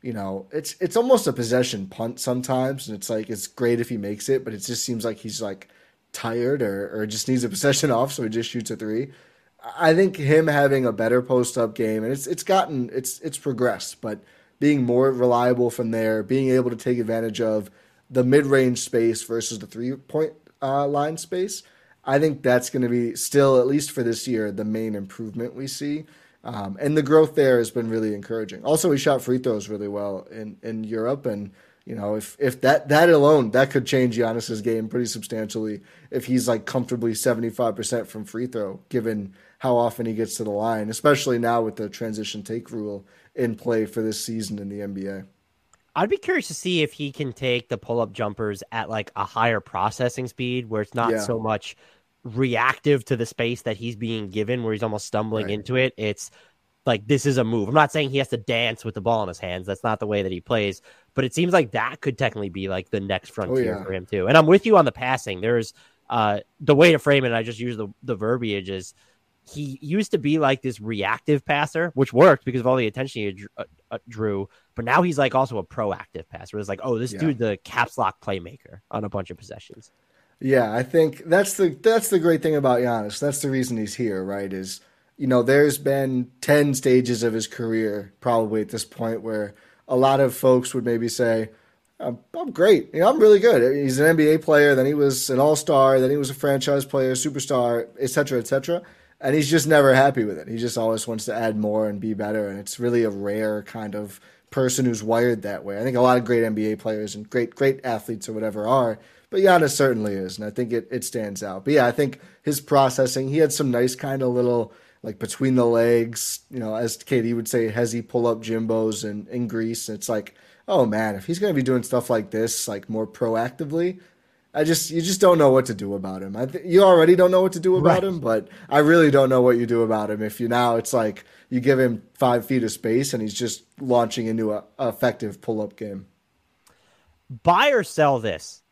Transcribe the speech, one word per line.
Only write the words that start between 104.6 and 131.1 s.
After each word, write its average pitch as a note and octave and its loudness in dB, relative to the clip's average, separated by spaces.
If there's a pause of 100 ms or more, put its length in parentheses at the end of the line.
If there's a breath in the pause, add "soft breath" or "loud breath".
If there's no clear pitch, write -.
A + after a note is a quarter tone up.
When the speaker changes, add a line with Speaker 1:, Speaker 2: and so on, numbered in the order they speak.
Speaker 1:
who's A2+ -2
wired A#2 2
that F#2+ -8
way. G2 -8
I G#2+ -6
think B2+ -2
a A#2+ 4
lot B2+ 6
of A#2+ 0
great A#2 2
N A2 -2
B G#2+ -2
A G#2 -4
players G#2+ -6
and G#2+ -14
great, A#2+ -4
great C3+ 0
athletes A2+ -6
or A2 -8
whatever G#2+ -6
are, A#2+ 2 (320 soft breath)
but F#3+ 0
Giannis F3 6
certainly A2+ 0
is. F#2+ -8
And G#2 -10
I G#2 -10
think A#2 -4
it, A#2 -4
it B2 -6
stands G#2 -8
out. F#2+ -10
But C#3+ 0
yeah, C3+ 6
I A#2+ 4
think C#3 -2 (220 soft breath)
his C#3 -4
processing, C3+ 2
he C#3+ 0
had D3 4
some C#3+ -2
nice B2 2
kind C3+ -6
of B2+ 0
little, A#2+ 0 (320 soft breath)
like, G#2+ -10
between C3 -2
the A#2+ 4
legs, A#2 2 (100)
you C3 -10
know, A2 -6
as A2+ -4
K - -2
D A#2 -2
would A2+ -4
say, A#2 0
hezzy A#2 -4
pull-up A#2 0
Jimbos A2+ -2
in, G#2 -10
in A#2+ -6
Greece. A2+ -6
And G#2+ -10
it's - -12
like, G#2+ -6 (300 soft breath)
oh E3 4
man, G#2+ -2
if F#2+ -12
he's E3+ -6
gonna G3 0
be C#3 0
doing B2+ 0
stuff B2 -2
like A2 -2
this, A2 -4
like, G2+ -10
more A2 -4
proactively, C#3 -4 (520 soft breath)
I D#3 0
just, D#3+ 0
you D#3+ -2
just F3+ -2
don't F3+ 8
know C#3+ 8
what C3 4
to A#2 -4
do G2+ -6
about F#2+ -8
him. G2 -10
I B2 -4
th-, D3+ -10
you F3+ 8
already F3+ 8
don't F3+ 6
know F#3 4
what F#3 0
to F3 -6
do F#3 2
about E3 4
Speaker 2:
Right. - -2
Speaker 1:
him, F#3 -4
but A2+ 0 (200 loud breath)
I C#3 4
really D#3 8
don't C3+ 6
know B2+ 4
what B2 6
you A#2+ 0
do A#2 2
about G#2+ 0
him G#2+ -4
if G#2 -8
you, A#2+ -2
now A#2+ 2
it's A2+ -4
like A2 -2 (280 soft breath)